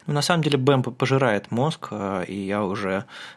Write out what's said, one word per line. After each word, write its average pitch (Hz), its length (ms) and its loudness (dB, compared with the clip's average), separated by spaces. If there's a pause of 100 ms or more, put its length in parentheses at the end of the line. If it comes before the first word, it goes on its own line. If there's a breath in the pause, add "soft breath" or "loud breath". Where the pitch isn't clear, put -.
Ну, 147 80 -4
на 147 80 0
самом 170 220 2
деле, 147 140 2
бэм 131 260 4
п-, 127 80 -6
пожирает 131 580 2
мозг, 135 420 -2
э, 98 360 -4
и 92 80 -8
я 101 280 -2
уже, 95 420 -2 (320 loud breath)